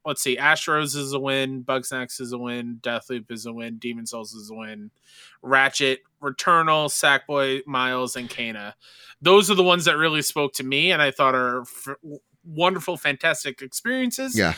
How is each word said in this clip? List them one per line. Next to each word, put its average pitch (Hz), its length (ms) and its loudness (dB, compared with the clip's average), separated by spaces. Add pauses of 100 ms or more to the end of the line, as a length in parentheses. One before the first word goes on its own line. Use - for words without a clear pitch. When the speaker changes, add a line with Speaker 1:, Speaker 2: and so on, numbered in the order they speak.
Speaker 1:
let's 143 160 -4
see, 127 140 0
Astros 151 600 2
is 139 160 -6
a 139 60 -4
win, 135 460 -2
Bugsnax 131 560 -4
is 123 120 -10
a 123 60 -8
win, 120 420 -8
Deathloop 117 520 -6
is 113 140 -12
a 117 60 -10
win, 117 260 -12
Demon 117 280 -10
Souls 110 260 -12
is 107 180 -18
a 110 40 -14
win, 107 360 -14 (520)
Ratchet, 135 580 2 (220)
Returnal, 156 680 2
Sackboy, 139 760 0
Miles, 127 500 -2
and 123 140 -10
Kena. 107 420 -8 (480)
Those 185 300 8
are 208 40 4
the 185 80 4
ones 175 220 4
that 156 140 4
really 156 240 2
spoke 143 320 -2
to 139 100 -6
me 143 260 0
and 156 120 4
I 139 80 4
thought 131 240 4
are 127 280 0
f-, - 260 -16 (560)
wonderful, 170 520 0
fantastic 143 640 -2
experiences. 247 800 -4
Speaker 2:
Yeah. 82 200 2